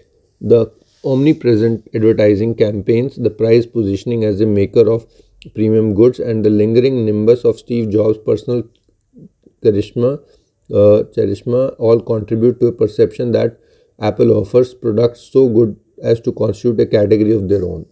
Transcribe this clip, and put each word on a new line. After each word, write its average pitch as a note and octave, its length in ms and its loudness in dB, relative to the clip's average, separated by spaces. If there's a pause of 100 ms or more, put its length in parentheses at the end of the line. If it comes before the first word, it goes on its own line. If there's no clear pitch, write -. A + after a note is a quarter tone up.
(400)
the A2+ 320 2 (320)
omnipresent A#2+ 920 0
advertising A2 640 0
campaigns, A2+ 600 -2
the A#2 120 -2
price A2+ 360 0
positioning A2+ 580 -4
as G2+ 160 -2
a A2 60 0
maker G#2 440 2
of A#2 160 -2 (480)
premium A2 400 0
goods, A#2+ 260 2
and A2 260 -4
the G#2+ 40 4
lingering A2+ 560 0
nimbus G#2+ 380 0
of A2+ 160 0
Steve A#2 300 -6
Jobs' G#2+ 280 0
personal A#2+ 460 -4 (1000)
charisma, A#2+ 560 0 (520)
uh, G#2 340 4 (100)
charisma A#2+ 640 -2
all A#2 220 2
contribute A2+ 640 -2
to A#2+ 60 2
a A#2 40 0
perception A2+ 600 -2
that - 260 -4 (400)
Apple A2+ 320 0
offers B2 420 0
products A#2 600 -4
so C3 160 4
good A2 280 0 (240)
as A#2 200 -2
to A#2+ 100 -6
constitute A2 480 -4
a A#2+ 60 2
category G#2+ 480 0
of F#2+ 160 -2
their F#2+ 160 -2
own. E2+ 260 -10